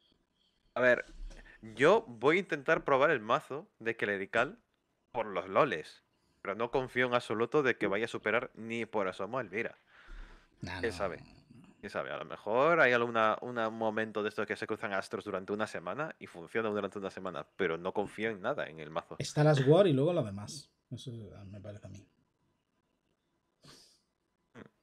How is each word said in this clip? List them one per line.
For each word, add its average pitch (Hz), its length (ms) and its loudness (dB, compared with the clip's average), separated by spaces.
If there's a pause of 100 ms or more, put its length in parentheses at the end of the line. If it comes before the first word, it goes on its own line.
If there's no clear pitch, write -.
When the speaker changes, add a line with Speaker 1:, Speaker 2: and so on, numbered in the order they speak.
(720)
Speaker 1:
A - 80 -2
ver, 123 240 6 (720)
yo 156 320 6
voy 120 300 2
a - 20 2
intentar 160 440 0
probar 139 280 4
el 135 80 2
mazo 131 480 -2 (100)
de 113 180 -4
Clerical 113 600 0 (540)
por 110 160 -4
los 92 200 -4
loles. 98 560 0 (380)
Pero 98 140 -4
no 117 160 -2
confío 127 340 0
en 123 80 0
absoluto 120 480 2
de 127 160 2
que - 80 -2
vaya 101 200 0
a - 20 -2
superar 110 480 -2
ni 113 320 -6
por 101 200 -2
asomo 98 300 -6
a 131 40 -4
Elvira. 101 360 -6 (840)
Speaker 2:
Nah, 92 180 -8
Speaker 1:
¿Quién 90 120 -2
Speaker 2:
no. 87 60 -8
Speaker 1:
sabe? 90 220 -4 (600)
¿Quién 101 100 -12
sabe? 71 220 -4
A 71 60 -4
lo 80 80 -8
mejor 135 540 2
hay 127 140 8
alguna, 117 480 4
una, 120 260 -2
un 113 100 -6
momento 110 440 -2
de 104 80 0
estos 104 160 -4
que 101 100 -2
se 107 120 -6
cruzan 104 260 -4
astros 98 320 -4
durante 98 260 -4
una 107 140 0
semana 104 540 -6
y - 80 -16
funciona 107 420 -4
durante 101 300 -4
una 95 100 -4
semana, 90 340 -8 (120)
pero 85 220 0
no 87 140 -4
confío 104 380 -2
en 104 120 -6
nada 110 260 -2
en 78 120 -14
el 76 120 -12
mazo. - 260 -8
Speaker 2:
Está 143 260 0
Last 147 240 6
War 180 200 8
y 151 60 4
luego 143 200 2
lo 165 100 0
demás. 104 480 -10 (200)
Eso 120 200 -12 (400)
me 101 80 -14
parece 104 280 -14
a - 20 -16
mí. 98 160 -18 (2500)
Speaker 1:
Hmm. 117 80 -18 (220)